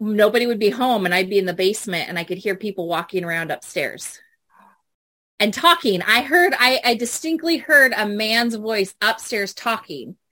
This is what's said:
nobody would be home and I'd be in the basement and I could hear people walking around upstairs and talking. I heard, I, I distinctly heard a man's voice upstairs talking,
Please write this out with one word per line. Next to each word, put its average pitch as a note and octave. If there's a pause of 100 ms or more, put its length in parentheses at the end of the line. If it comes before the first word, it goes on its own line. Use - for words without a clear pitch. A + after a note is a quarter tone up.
nobody G#3+
would A#3
be G#3
home A#3+
and F3+
I'd F#3
be G3+
in F#3
the F3
basement F#3
and F3
I E3+
could F3+
hear F#3+
people F#3+
walking E3+
around E3
upstairs - (1200)
and G#3
talking. D#4
I A3+
heard, F4
I, B3
I A#3+
distinctly D#4+
heard C4+
a G#3+
man's A3
voice G#3+
upstairs G#3
talking, F3 (160)